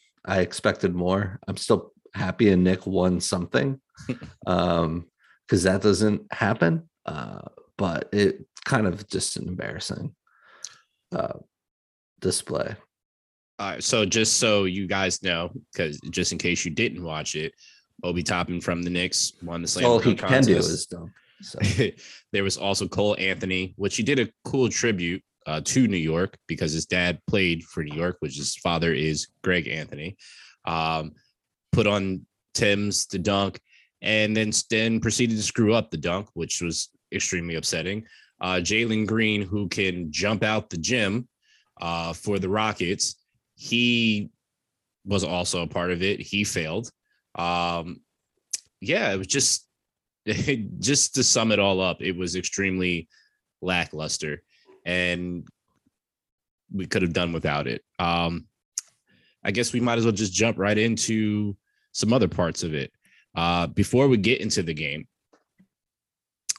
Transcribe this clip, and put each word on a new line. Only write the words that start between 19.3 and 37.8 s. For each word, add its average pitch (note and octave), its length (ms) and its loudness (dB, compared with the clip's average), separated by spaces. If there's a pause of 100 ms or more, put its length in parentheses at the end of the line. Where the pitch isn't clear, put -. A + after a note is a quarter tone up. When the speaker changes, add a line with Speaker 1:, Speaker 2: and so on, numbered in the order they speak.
Speaker 2:
won E2+ 200 -8
the E2 40 -6
Speaker 1:
That's - 80 -2
Speaker 2:
slam A#2+ 120 0
Speaker 1:
all A#2 140 6
he A2+ 140 4
Speaker 2:
dunk F2+ 60 -2
Speaker 1:
can B2+ 240 6
do G#2+ 100 6
Speaker 2:
contest. E2 160 4
Speaker 1:
is E2 160 -4
dunk, E2+ 260 -12 (300)
so. - 180 -12
Speaker 2:
<laughs> - 720 -2
There G2 120 0
was G2 140 0
also G2 300 0
Cole G2+ 300 2
Anthony, F#2 580 -2
which G2 220 -2
he A#2+ 60 0
did C3+ 160 2
a A#2 100 2 (140)
cool B2+ 260 2
tribute, F2+ 540 -2 (240)
uh, D#2 140 -2
to B2+ 260 4
New G2 100 2
York, E2 400 0 (100)
because D#2+ 260 -2
his D#2+ 120 -2
dad F2+ 400 0
played F2+ 380 2
for - 200 -8
New D2 120 -8
York, F2 240 -2
which C#2 180 -6
his C#2+ 200 -6
father E2 360 0
is D2+ 340 -2 (140)
Greg F2+ 260 0
Anthony. D2+ 480 -10 (500)
Um, D#2+ 480 -2 (580)
put G#2+ 160 4
on F#2+ 380 0 (280)
Tim's G2+ 540 0
the - 100 -6
dunk, G2 420 0 (420)
and G#2+ 360 2
then, G#2+ 140 0 (180)
then A2+ 300 2
proceeded A2+ 380 2
to G#2+ 60 -2
screw A2 300 4
up A2+ 160 2
the E2 80 -6
dunk, F2 360 -4
which - 280 -6
was E2+ 280 -4 (220)
extremely E2+ 440 -4
upsetting. F2+ 500 -4 (340)